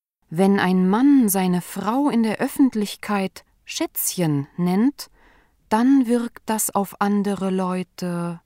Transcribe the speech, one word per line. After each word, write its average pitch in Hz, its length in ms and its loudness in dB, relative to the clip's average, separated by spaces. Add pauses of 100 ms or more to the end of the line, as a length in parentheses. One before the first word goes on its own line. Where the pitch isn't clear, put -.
(280)
Wenn 196 320 2
ein 185 280 2
Mann 254 400 6
seine 185 320 0
Frau 220 480 -2
in 233 140 2
der 220 160 -2
Öffentlichkeit 208 1040 -2 (200)
Schätzchen 156 840 -4 (100)
nennt, 190 540 0 (580)
dann 247 380 2
wirkt 240 420 -4
das 220 220 -2
auf - 300 -4
andere 202 500 -2
Leute 180 960 -6